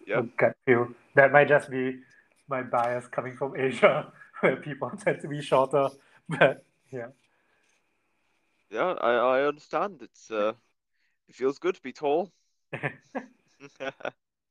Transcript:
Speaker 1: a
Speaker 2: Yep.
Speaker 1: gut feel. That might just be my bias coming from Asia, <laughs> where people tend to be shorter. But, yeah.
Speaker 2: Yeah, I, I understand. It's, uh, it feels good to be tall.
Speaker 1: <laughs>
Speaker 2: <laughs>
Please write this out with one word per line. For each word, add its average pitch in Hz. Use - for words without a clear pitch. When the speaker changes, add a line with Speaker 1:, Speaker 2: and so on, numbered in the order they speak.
Speaker 1:
a -
Speaker 2:
Yep. 117
Speaker 1:
gut 120
feel. 120
That 135
might 143
just 139
be 131
my 131
bias 123
coming 127
from 143
Asia, 131
<laughs> -
where 143
people 135
tend 135
to 170
be 147
shorter. 139
But, 143
yeah. 123
Speaker 2:
Yeah, 143
I, 120
I 127
understand. 151
It's, -
uh, 110
it -
feels 135
good 185
to -
be 127
tall. 156
Speaker 1:
<laughs> -
Speaker 2:
<laughs> -